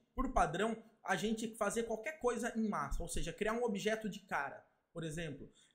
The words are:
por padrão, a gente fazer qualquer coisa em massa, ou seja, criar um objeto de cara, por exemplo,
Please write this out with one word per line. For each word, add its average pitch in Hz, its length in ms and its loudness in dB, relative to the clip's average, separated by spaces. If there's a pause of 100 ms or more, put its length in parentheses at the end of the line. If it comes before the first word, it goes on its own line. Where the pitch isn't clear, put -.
(140)
por 262 180 2
padrão, 196 480 4 (240)
a 190 120 2
gente 220 400 0
fazer 208 280 2
qualquer 226 340 -4
coisa 240 400 0
em 220 100 4
massa, 156 340 0
ou 160 60 -6
seja, 165 240 0
criar 214 200 0
um 240 120 0
objeto 214 440 0
de - 120 -8
cara, 143 440 -4 (280)
por 165 120 -6
exemplo, 156 440 -6 (260)